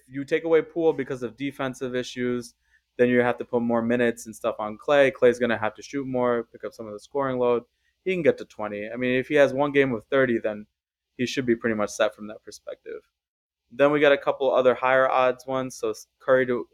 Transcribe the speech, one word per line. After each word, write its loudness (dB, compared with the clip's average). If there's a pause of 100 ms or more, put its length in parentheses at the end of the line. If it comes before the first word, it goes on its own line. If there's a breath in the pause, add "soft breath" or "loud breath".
you -10
take -2
away 4
Poole 0
because -6
of -8
defensive -8
issues, -6 (440)
then 6
you 4
have 2
to -8
put -2
more 0
minutes 0
and -14
stuff -4
on -8
Klay. 4
Klay's 4
gonna 0
have -4
to -20
shoot -10
more, -2
pick -20
up -10
some -16
of -12
the -14
scoring -4
load. 0 (400)
He -2
can -2
get 2
to -12
twenty. -10
I -12
mean, -2
if -4
he -4
has 4
one -2
game 2
of -6
thirty, 2
then -6 (500)
he -4
should -4
be 2
pretty -2
much -2
set 0
from -16
that -18
perspective. -16 (720)
Then 2
we 2
got 6
a 2
couple 0
other 4
higher 2
odds 0
ones. -6
So -6
s-, -10 (140)
Curry 4
to -4